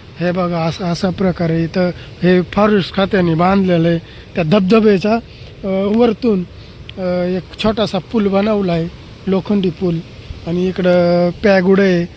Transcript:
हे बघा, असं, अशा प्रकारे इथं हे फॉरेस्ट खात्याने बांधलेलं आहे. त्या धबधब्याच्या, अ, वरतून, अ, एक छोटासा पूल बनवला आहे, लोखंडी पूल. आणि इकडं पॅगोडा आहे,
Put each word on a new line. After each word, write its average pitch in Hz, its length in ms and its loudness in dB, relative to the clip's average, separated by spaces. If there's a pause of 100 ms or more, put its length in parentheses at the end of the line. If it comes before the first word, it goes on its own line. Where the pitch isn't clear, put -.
(200)
हे 170 120 0
बघा, 175 280 -2
असं, 165 260 -2
अशा 175 240 -2
प्रकारे 165 540 0
इथं 180 260 0 (340)
हे 180 180 4
फॉरेस्ट 202 520 2
खात्याने 180 420 0
बांधलेलं 175 520 2
आहे. 170 120 0 (360)
त्या 185 80 0
धबधब्याच्या, 208 680 4 (500)
अ, 196 340 -2
वरतून, 226 460 2 (540)
अ, 180 280 -2
एक 185 380 -6
छोटासा 214 340 -2
पूल 208 300 -2
बनवला 196 460 0
आहे, 165 140 -2 (400)
लोखंडी 190 420 0
पूल. 170 300 -2 (480)
आणि 180 200 -2
इकडं 175 600 2
पॅगोडा 190 540 2
आहे, 175 320 2